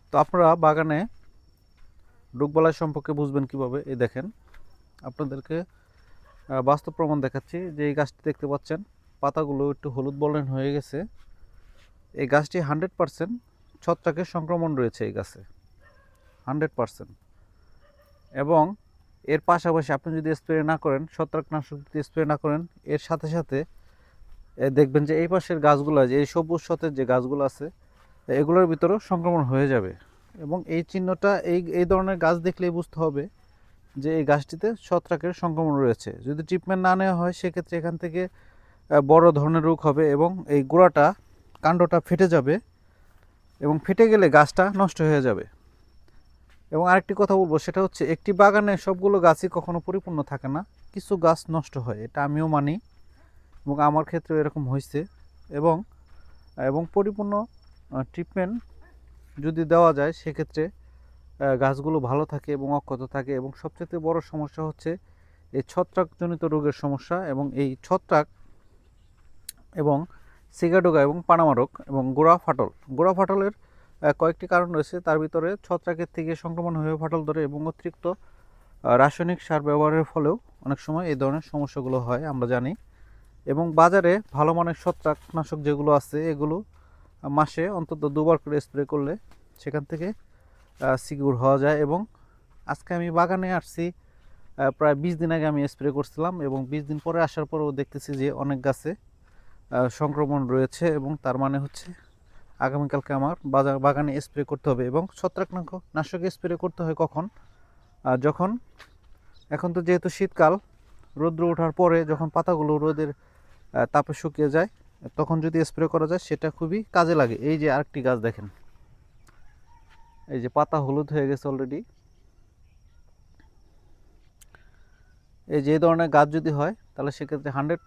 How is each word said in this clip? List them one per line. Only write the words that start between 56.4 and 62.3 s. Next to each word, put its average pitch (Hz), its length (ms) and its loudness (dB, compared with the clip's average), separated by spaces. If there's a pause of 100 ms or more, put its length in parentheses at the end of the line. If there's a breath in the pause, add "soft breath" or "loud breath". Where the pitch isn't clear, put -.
এবং 139 360 -2
পরিপূর্ণ, 208 520 -2 (460)
আহ, 131 120 -4
ট্রিটমেন্ট 185 600 -6 (760)
যদি 160 260 -2
দেওয়া 165 280 6
যায়, 143 200 -2
সেক্ষেত্রে, 156 520 -6
আহ, - 920 -6
গাছগুলো 139 420 0
ভালো 135 260 0
থাকে 147 260 -8